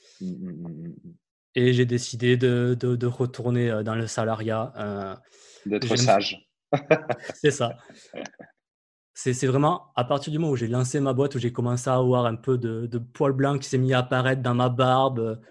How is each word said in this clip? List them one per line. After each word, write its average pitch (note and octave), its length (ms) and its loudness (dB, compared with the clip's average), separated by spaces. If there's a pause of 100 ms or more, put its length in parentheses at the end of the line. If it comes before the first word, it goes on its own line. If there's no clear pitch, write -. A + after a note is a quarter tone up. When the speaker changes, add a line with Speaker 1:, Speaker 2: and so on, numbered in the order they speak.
(200)
Speaker 1:
Mm, F#2 60 -8
mm, F2+ 60 -6
mm, F2 360 -10
mm, E2 200 -12
mm. - 260 -18 (400)
Speaker 2:
Et B2+ 200 4
j'ai B2 120 4
décidé B2 500 0
de, B2 440 2
de, B2 160 0
de B2 100 -2
retourner, A#2+ 640 -2
euh, G#2+ 140 -2
dans A2+ 100 -2
le A2+ 140 -2
salariat, A2 680 -2
euh, G2+ 380 -8 (500)
Speaker 1:
D'être G#2 220 -2
Speaker 2:
je A2+ 60 0
me - 40 2
suis A#2+ 100 2
Speaker 1:
sage. G2+ 440 2 (220)
<laughs> - 640 -2
Speaker 2:
C'est D3 180 2
ça. A#2 240 -2 (1400)
C'est, B2+ 200 -2
c'est C3 120 -2
vraiment D3 480 2
à B2 100 2
partir C#3+ 280 -2
du D3+ 60 -2
moment D#3+ 140 0
où B2+ 40 0
j'ai A2+ 120 -2
lancé B2+ 300 0
ma C#3 140 0
boîte, C#3 220 0
où B2+ 40 -2
j'ai A#2+ 140 -2
commencé B2 380 -2
à B2+ 60 4
avoir B2+ 280 4
un A2+ 100 0
peu B2+ 220 0
de, A#2 300 -4
de A#2 100 -6
poil C3+ 360 -2
blanc C#3 260 0
qui C3+ 100 -10
s'est C3 80 -2
mis B2+ 160 2
à B2+ 60 4
apparaître B2+ 420 0
dans B2 140 0
ma B2 160 4
barbe, B2+ 480 2
euh, A2+ 180 -2 (140)